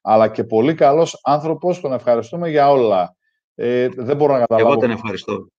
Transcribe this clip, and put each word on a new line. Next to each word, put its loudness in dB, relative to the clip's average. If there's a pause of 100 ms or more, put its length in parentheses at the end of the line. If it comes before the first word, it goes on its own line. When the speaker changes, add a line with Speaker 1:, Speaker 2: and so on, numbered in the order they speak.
Speaker 1:
αλλά 2
και -6
πολύ 0
καλός 0
άνθρωπος. -4
Τον -8
ευχαριστούμε -2
για 4
όλα». 2 (380)
Ε, -2
δεν -6
μπορώ 2
να 2
Speaker 2:
Εγώ 0
Speaker 1:
καταλάβω. 2
Speaker 2:
τον 0
ευχαριστώ. -8 (120)